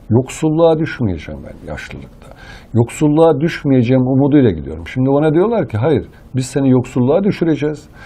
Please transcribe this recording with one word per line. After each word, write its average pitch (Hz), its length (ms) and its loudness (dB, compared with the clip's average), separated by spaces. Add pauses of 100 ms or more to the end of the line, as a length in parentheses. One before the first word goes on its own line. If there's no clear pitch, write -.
yoksulluğa 156 720 2
düşmeyeceğim 82 640 -6
ben - 280 -16
yaşlılıkta. - 560 -16 (460)
Yoksulluğa 151 680 2
düşmeyeceğim 131 680 0
umuduyla 135 440 4
gidiyorum. 78 360 -8
Şimdi 131 220 -2
bana 147 240 2
diyorlar 185 340 0
ki, 110 100 -4
"Hayır, 135 300 0 (280)
biz 127 100 -2
seni 139 240 0
yoksulluğa 127 540 2
düşüreceğiz." 151 680 -2 (160)